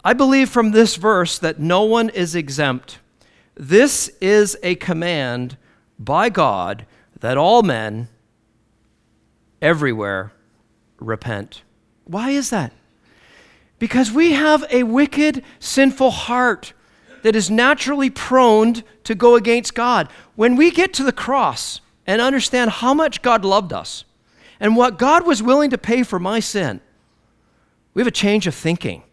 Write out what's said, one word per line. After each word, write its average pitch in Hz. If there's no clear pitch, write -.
I 208
believe 269
from 226
this 220
verse 180
that 160
no 175
one 220
is 175
exempt. 139
This 202
is 208
a 180
command 143
by 156
God 110
that 123
all 208
men 113
everywhere 110
repent. 110
Why 220
is 277
that? 165
Because 226
we 320
have 302
a 247
wicked, 285
sinful 269
heart 247
that 220
is 196
naturally 269
prone 233
to 220
go 240
against 233
God. 233
When 240
we 330
get 370
to 269
the 262
cross 226
and 214
understand 247
how 247
much 302
God 226
loved 190
us -
and 214
what 240
God 320
was 247
willing 269
to 254
pay 240
for 208
my 196
sin, 147
we 202
have 247
a -
change 202
of 165
thinking. 147